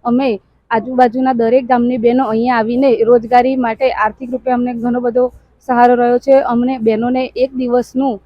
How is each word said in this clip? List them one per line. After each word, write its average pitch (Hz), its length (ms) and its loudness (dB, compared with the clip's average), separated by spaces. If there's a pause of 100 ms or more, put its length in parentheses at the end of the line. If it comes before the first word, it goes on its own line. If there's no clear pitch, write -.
અમે 240 360 0 (300)
આજુબાજુના 247 640 0
દરેક 233 340 0
ગામની 247 300 0
બહેનો 240 280 0
અહીંયા 233 320 -2
આવીને 233 460 0
રોજગારી 247 540 2
માટે 247 360 -2
આર્થિક 220 400 -4
રૂપે 254 180 -6
અમને 247 240 -2
ઘણો 240 260 -4
બધો 247 320 0 (340)
સહારો 247 280 4
રહ્યો 240 240 0
છે. 269 220 4
અમને 247 380 -2
બહેનોને 233 580 -2
એક 269 180 -2
દિવસનું 247 720 -2